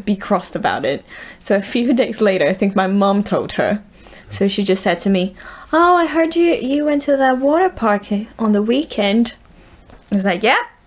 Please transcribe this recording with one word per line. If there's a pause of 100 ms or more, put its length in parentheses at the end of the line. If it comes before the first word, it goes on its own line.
be
crossed
about
it. (360)
So
a
few
days
later,
I
think
my
mom
told
her. (480)
So
she
just
said
to
me, (380)
"Oh,
I
heard
you,
you
went
to
that
water
park (320)
on
the
weekend." (760)
I
was
like,
"Yeah, (240)